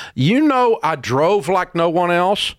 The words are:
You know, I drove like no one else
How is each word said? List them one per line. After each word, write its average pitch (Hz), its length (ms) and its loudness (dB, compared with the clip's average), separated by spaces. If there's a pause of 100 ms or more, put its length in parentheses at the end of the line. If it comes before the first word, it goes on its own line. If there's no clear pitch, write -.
(140)
You 190 260 2
know, 254 420 2
I 156 140 -2
drove 143 520 0
like 180 260 -2
no 170 160 0
one 175 200 0
else 180 480 0